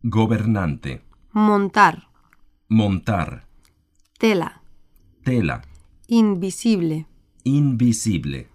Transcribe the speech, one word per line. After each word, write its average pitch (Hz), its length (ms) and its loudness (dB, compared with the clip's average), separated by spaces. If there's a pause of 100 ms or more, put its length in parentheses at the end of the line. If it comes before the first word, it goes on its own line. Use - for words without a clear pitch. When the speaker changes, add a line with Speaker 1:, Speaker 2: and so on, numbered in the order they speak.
Speaker 1:
Gobernante. 104 1000 -2 (280)
Speaker 2:
Montar. 202 760 2 (600)
Speaker 1:
Montar. 95 800 -2 (720)
Speaker 2:
Tela. 196 440 -2 (600)
Speaker 1:
Tela. 98 400 -2 (460)
Speaker 2:
Invisible. 190 960 0 (380)
Speaker 1:
Invisible. 110 1080 0